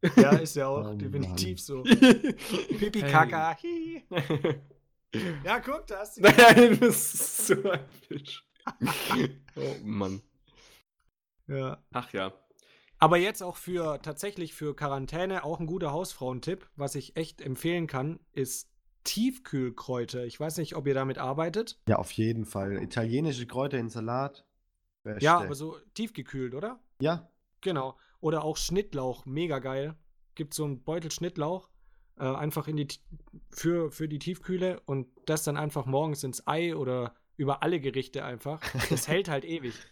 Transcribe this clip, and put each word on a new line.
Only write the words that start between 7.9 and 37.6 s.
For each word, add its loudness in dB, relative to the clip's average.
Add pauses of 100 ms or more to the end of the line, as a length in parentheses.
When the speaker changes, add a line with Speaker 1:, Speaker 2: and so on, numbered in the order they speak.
Speaker 3:
Fisch. -12 (200)
<laughs> -2 (260)
Oh -6
Mann. -4 (1300)
Speaker 1:
Ja. -8
Speaker 3:
Ach -8
ja. -4 (640)
Speaker 1:
Aber 6
jetzt 0
auch -10
für, -6
tatsächlich -10
für -8
Quarantäne -6
auch -8
ein -6
guter -4
Hausfrauentipp, -8
was -6
ich -12
echt -8
empfehlen -4
kann, -6 (120)
ist -8 (360)
Tiefkühlkräuter. -4
Ich -12
weiß -4
nicht, -6
ob -4
ihr 2
damit -2
arbeitet. -4
Speaker 2:
Ja, 6
auf -2
jeden -2
Fall. -6
Italienische -2
Kräuter -4
in -4
Salat. -6 (580)
Beste. -6
Speaker 1:
Ja, 6
aber -6
so -12 (160)
tiefgekühlt, -8
oder? -10 (200)
Speaker 2:
Ja. -2 (320)
Speaker 1:
Genau. -4 (280)
Oder -2
auch -4
Schnittlauch, -4
mega -4
geil. -6 (400)
Gibt -10
so -4
einen -6
Beutel -6
Schnittlauch, -6 (480)
äh, -8
einfach -4
in -6
die -4
Ti-, -14 (520)
für, -2
für -8
die -6
Tiefkühle -4
und -4 (220)
das 0
dann -2
einfach -4
morgens -2
ins -8
Ei -2
oder -4 (240)
über -2